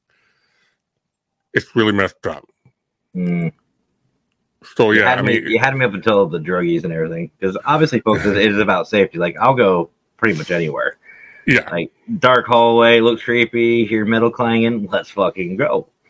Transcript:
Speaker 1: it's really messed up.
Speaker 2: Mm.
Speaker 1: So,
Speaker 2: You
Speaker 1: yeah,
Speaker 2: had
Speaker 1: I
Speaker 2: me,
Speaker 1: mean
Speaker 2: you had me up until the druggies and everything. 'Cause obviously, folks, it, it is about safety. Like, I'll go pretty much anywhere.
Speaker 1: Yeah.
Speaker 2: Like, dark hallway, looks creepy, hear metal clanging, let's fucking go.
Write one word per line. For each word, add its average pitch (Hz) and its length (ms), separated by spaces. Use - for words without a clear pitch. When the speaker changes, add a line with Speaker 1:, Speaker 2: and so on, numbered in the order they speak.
Speaker 1:
it's - 220
really 107 180
messed 98 340
up. - 180
Speaker 2:
Mm. - 380
Speaker 1:
So, 110 280
Speaker 2:
You 107 100
Speaker 1:
yeah, 98 80
Speaker 2:
had - 100
Speaker 1:
I - 20
Speaker 2:
me, 110 180
Speaker 1:
mean - 120
Speaker 2:
you 113 80
had 135 160
me 127 100
up 101 80
until 98 340
the 82 120
druggies 85 440
and 85 80
everything. 82 400
'Cause 95 240
obviously, 147 360
folks, 98 240
it, 101 120
it 104 140
is 101 80
about 95 280
safety. 98 300
Like, 85 220
I'll 123 160
go 95 340
pretty 101 200
much 78 140
anywhere. 73 460
Speaker 1:
Yeah. - 240
Speaker 2:
Like, 85 200
dark 127 260
hallway, 117 540
looks 113 240
creepy, 117 640
hear 107 200
metal 113 240
clanging, 113 600
let's 98 180
fucking 92 480
go. 104 300